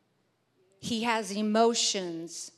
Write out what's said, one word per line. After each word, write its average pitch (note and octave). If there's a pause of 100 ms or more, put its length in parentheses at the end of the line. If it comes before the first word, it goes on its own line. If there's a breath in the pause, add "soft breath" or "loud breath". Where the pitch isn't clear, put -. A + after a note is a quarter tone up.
(800)
He A3+
has A3
emotions. G#3